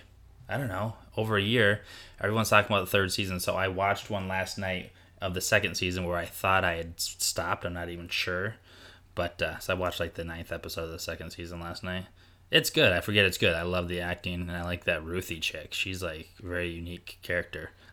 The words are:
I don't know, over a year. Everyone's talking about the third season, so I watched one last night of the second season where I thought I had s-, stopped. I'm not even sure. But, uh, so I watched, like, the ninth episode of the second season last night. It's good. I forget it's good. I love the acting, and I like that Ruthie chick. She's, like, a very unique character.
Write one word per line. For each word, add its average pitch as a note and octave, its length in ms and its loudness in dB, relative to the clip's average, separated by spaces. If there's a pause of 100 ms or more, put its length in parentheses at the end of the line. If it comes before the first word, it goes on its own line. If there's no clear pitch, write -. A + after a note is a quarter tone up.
(480)
I G#2 100 -2
don't C3+ 100 -2
know, G#2 260 -2 (220)
over A2 220 2
a G2 40 6
year. G#2+ 400 6 (400)
Everyone's G#2+ 280 2
talking G#2 220 6
about G2 140 4
the - 60 -6
third F#2+ 200 4
season, F#2 280 -2
so F2+ 160 0
I F#2+ 140 2
watched G2 400 0
one G2 180 -2
last F#2+ 300 -2
night F#2 340 -4 (300)
of F#2 120 -2
the F2 80 -2
second G2+ 340 2
season F2+ 300 0
where F2 120 0
I E2 80 -2
thought F#2+ 380 2
I F2 120 2
had E2+ 220 -6
s-, - 220 -4
stopped. - 460 -2
I'm F2 80 -4
not F2 160 -6
even F2 180 -10
sure. F#2 480 -2 (600)
But, E2+ 260 -2
uh, E2 160 -2
so - 160 -2
I F2+ 40 2
watched, F2+ 220 -2
like, E2 140 -4
the E2+ 100 -8
ninth E2+ 280 -8
episode E2 320 -6
of E2 80 -6
the D#2+ 80 -8
second E2 320 -8
season E2+ 280 -10
last E2+ 240 -8
night. F#2 220 -4 (460)
It's D#3 180 6
good. C3 240 6
I F2 80 4
forget G#2 240 6
it's F#2 140 0
good. F#2 160 4
I E2+ 80 -2
love F2+ 240 0
the F2 140 -2
acting, F2 400 -4
and F2 100 -6
I F2 120 -4
like F2 220 -4
that E2 180 0
Ruthie F2 360 -4
chick. D#2 340 -6
She's, F#2 300 -4
like, D#2+ 340 -8
a G2+ 80 -14
very F2 240 -2
unique E2+ 540 -10
character. E2+ 480 -4 (220)